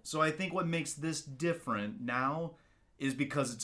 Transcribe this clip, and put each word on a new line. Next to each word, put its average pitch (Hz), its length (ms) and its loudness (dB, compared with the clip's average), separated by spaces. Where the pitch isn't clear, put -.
So 156 240 -2
I 156 100 4
think 185 160 -2
what 180 140 2
makes 147 160 -2
this 156 280 -2
different 127 800 0
now 135 540 0
is 135 160 0
because 139 400 0
it's 113 100 -6